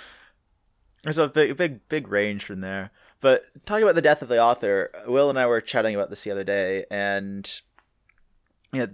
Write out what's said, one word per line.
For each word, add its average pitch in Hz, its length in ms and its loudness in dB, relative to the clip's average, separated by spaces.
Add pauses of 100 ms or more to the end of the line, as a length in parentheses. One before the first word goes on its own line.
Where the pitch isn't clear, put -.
(1040)
There's 156 160 -6
a 151 100 4
big, 139 280 2
big, 151 320 -4
big 147 200 -6
range 101 360 -2
from 95 160 -10
there. 95 300 -8 (300)
But 131 240 4 (200)
talking 214 200 0
about 180 100 6
the 165 80 0
death 147 200 4
of 120 60 -12
the 117 140 4
author, 107 480 2 (160)
Will 139 240 2
and 135 80 -2
I 123 80 2
were 117 140 2
chatting 110 340 0
about 101 160 -2
this 101 140 -12
the 101 80 -6
other 98 120 -6
day, 95 460 -2
and, 98 580 -4 (1200)
you 131 80 -4
know, 113 140 -4